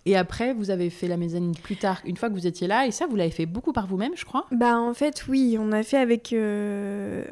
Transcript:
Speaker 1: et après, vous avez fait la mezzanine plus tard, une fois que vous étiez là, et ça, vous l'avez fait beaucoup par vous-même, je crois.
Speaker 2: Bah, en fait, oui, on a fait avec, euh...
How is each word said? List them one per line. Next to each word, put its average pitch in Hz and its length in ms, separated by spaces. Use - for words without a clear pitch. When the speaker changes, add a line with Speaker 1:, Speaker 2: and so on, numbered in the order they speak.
Speaker 1:
et 196 100
après, 226 380
vous 208 180
avez 175 200
fait 175 160
la 175 100
mezzanine 170 380
plus - 200
tard, 185 300
une 180 120
fois 240 120
que 214 60
vous 180 120
étiez 175 200
là, 233 200
et 226 40
ça, 330 160
vous 247 80
l'avez 170 160
fait 165 160
beaucoup 208 260
par 208 140
vous-même, 196 280
je - 100
crois. 277 260
Speaker 2:
Bah, 240 260
en 240 160
fait, 285 340
oui, 254 320
on 214 120
a 214 120
fait 277 140
avec, 233 360
euh... 202 1000